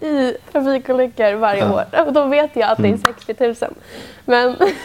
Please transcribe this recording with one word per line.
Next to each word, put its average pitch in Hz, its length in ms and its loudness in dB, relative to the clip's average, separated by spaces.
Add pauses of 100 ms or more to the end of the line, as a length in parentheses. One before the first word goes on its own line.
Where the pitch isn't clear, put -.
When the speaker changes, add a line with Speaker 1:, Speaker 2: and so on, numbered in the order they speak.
Speaker 1:
i 277 300 0 (160)
trafikolyckor 254 800 0
varje 208 300 0
Speaker 2:
Ja. 202 100 2
Speaker 1:
år? - 320 0
Och 285 60 -2
då 294 120 4
vet 254 320 0
jag 220 140 2
att 220 80 0
det 208 60 2
är 202 40 4
Speaker 2:
Mm. 214 140 0
Speaker 1:
sextiotusen. - 720 -4 (500)
Men, 247 320 2 (280)